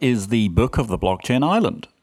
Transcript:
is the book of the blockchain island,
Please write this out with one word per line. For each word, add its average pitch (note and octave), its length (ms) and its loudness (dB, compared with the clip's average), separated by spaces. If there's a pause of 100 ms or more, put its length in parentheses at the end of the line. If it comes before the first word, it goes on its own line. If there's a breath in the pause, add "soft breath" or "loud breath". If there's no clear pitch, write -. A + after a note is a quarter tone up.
is A#2 240 0
the A2 200 2
book G2+ 280 0
of C3+ 120 -2
the F2 100 -2
blockchain F#2+ 440 0
island, F3+ 460 0 (140)